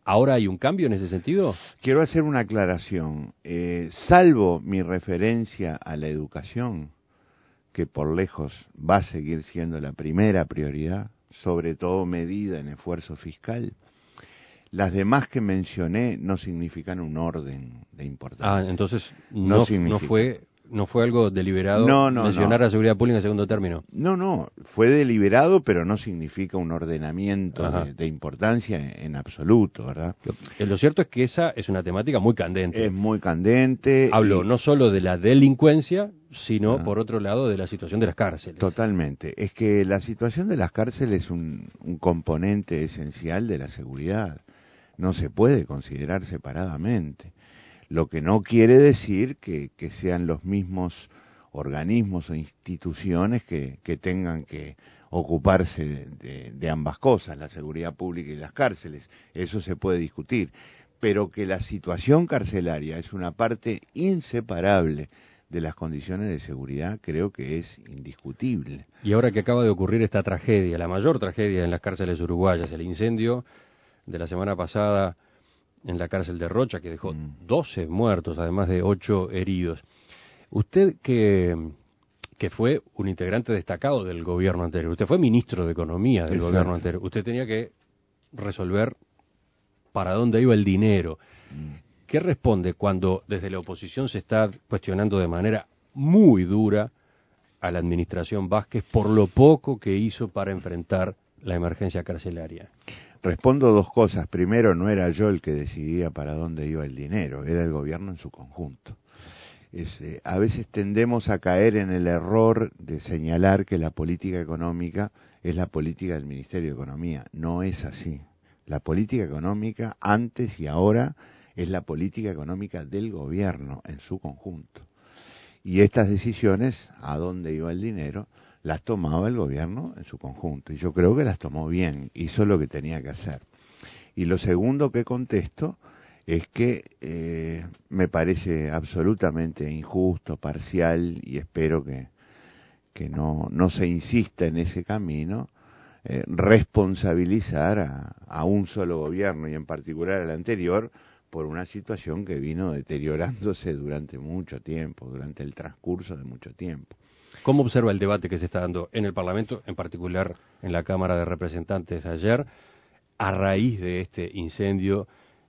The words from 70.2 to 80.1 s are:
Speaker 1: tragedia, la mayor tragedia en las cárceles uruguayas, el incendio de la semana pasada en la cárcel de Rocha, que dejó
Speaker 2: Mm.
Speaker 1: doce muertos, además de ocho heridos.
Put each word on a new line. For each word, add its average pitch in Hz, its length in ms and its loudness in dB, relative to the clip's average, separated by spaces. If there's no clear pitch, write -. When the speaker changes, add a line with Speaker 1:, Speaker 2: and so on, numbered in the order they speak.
Speaker 1:
tragedia, 92 540 2
la 85 100 -4
mayor 101 320 2
tragedia 95 460 0
en 87 60 0
las 85 100 -2
cárceles 90 400 -4
uruguayas, 85 500 2
el 82 100 -8
incendio 113 600 -2
de 87 120 -10
la 85 80 -6
semana 92 280 -2
pasada 98 640 0
en 87 140 -6
la 87 100 -4
cárcel 90 300 -6
de 82 100 -6
Rocha, 107 320 -2
que 85 120 -12
dejó 82 220 -10
Speaker 2:
Mm. 76 340 -12
Speaker 1:
doce 117 400 -2
muertos, 87 500 0
además 85 320 -2
de 90 140 0
ocho 95 480 0
heridos. 90 500 -4